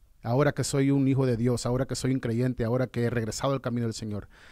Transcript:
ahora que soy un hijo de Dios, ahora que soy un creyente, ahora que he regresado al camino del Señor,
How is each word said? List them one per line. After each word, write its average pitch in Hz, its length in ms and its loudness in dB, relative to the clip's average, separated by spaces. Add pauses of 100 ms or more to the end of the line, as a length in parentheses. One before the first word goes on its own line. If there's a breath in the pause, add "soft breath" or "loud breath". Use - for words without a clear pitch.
(220)
ahora 139 300 2
que 135 100 -4
soy 139 300 2
un 135 160 4
hijo 131 180 2
de 120 100 2
Dios, 120 300 0
ahora 127 200 0
que 127 100 -6
soy 131 160 0
un 131 80 0
creyente, 120 420 0
ahora 123 240 2
que 120 160 -4
he 117 80 0
regresado 117 420 -2
al 131 100 -2
camino 120 240 -2
del 113 80 -4
Señor, 104 340 -8 (240 loud breath)